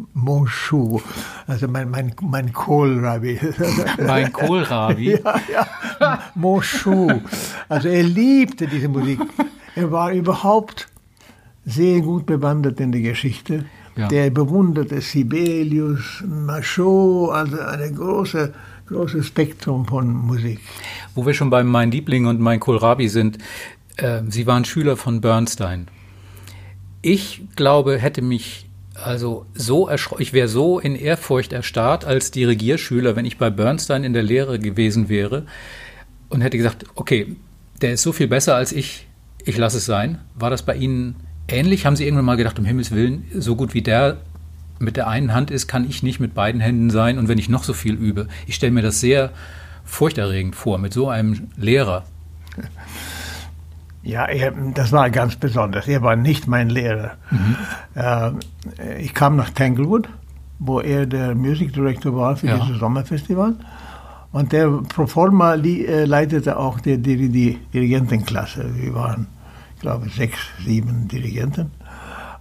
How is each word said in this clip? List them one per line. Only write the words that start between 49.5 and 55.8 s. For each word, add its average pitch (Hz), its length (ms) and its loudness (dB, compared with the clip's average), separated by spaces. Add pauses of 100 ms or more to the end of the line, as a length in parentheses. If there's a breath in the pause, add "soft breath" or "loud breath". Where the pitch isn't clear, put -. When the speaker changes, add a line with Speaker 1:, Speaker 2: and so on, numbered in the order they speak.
Speaker 2:
furchterregend 98 680 -2
vor, 101 220 -2
mit 95 160 -4
so 131 160 0
einem 110 380 0 (100)
Lehrer. 107 460 2 (2000 loud breath)
Speaker 1:
Ja, 113 220 -2
er, 135 260 0 (220)
das 127 180 0
war 135 200 6
ganz 123 240 2
besonders. 107 520 -2